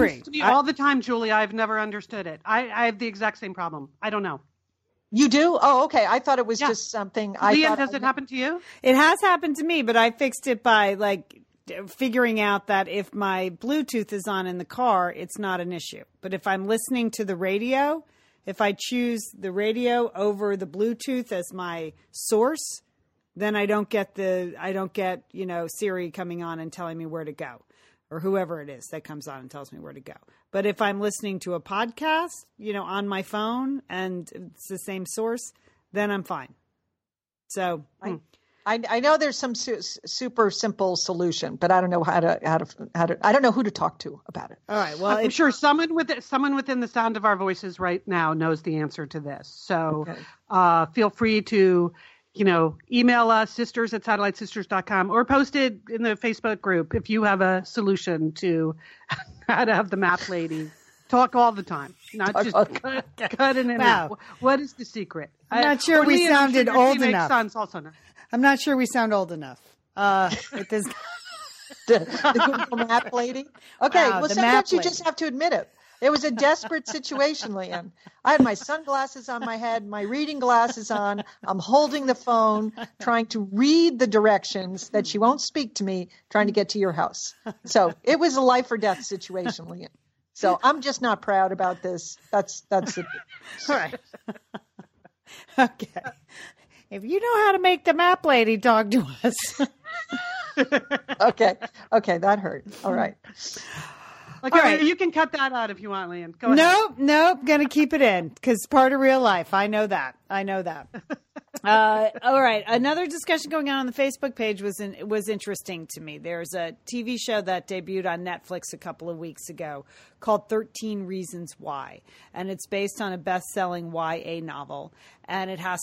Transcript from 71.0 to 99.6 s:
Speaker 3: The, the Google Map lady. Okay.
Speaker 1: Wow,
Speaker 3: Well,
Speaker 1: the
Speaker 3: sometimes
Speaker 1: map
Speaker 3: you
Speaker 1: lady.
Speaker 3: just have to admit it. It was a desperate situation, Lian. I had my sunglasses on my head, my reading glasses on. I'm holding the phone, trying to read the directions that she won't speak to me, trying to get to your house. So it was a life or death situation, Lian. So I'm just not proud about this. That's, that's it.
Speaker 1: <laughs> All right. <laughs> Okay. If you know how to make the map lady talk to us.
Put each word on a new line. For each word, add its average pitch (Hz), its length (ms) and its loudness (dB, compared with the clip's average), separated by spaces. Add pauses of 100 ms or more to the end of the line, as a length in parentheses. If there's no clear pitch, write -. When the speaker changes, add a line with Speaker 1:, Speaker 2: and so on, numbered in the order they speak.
Speaker 3:
The, 220 120 8
the 240 400 0 (280)
Google 233 200 -4
Map 233 260 0
lady. 247 320 -4 (360)
Okay. 277 280 4
Speaker 1:
Wow, 196 100 2
Speaker 3:
Well, 196 80 0
Speaker 1:
the 202 80 -4
Speaker 3:
sometimes 240 180 4
Speaker 1:
map 370 180 4
Speaker 3:
you 359 80 4
Speaker 1:
lady. 349 100 -2
Speaker 3:
just 349 160 -6
have 320 120 0
to 320 80 -4
admit 302 280 -2
it. 180 160 -2 (320)
It 262 80 4
was 294 140 2
a 302 80 0
desperate 277 560 0
situation, 294 640 -2
Lian. 180 380 -8 (320)
I 254 100 6
had 294 80 8
my 240 120 2
sunglasses 269 760 -6
on 240 160 -8
my 226 120 -6
head, 226 300 -4
my 208 140 -8
reading 285 380 -4
glasses 240 520 2
on. 208 320 -2 (220)
I'm 190 140 -4
holding 277 460 2
the 254 100 2
phone, 220 580 2 (260)
trying 233 280 0
to 214 240 -6
read 285 480 4
the 247 80 4
directions 196 800 2
that 208 180 -2
she - 100 -4
won't 240 240 4
speak - 340 -6
to - 80 -6
me, 185 260 -4 (200)
trying 208 180 4
to 202 60 0
get 202 160 2
to 214 100 -4
your 190 120 2
house. - 420 -4 (320)
So 180 280 4 (100)
it 302 160 2
was 302 160 2
a 269 60 2
life 247 300 4
or 233 60 -2
death 202 260 -2
situation, 180 640 -8
Lian. 175 220 -16 (440)
So 185 300 2
I'm 277 180 4
just 269 200 -4
not 226 200 0
proud 190 300 2
about 185 300 -2
this. 180 360 -8 (140)
That's, 202 380 0
that's 196 280 0
it. 180 80 -6 (320)
Speaker 1:
<laughs> - 320 -12
All 285 60 2
right. 170 200 -4 (320)
<laughs> - 120 -10 (1200)
Okay. 247 300 2 (1040)
If 196 120 -12
you 320 160 -2
know 440 260 2
how 392 80 6
to 381 60 2
make 359 260 4
the 339 80 4
map 349 320 2
lady 226 320 4
talk 220 340 4
to 226 140 4 (180)
us. 240 120 2 (260)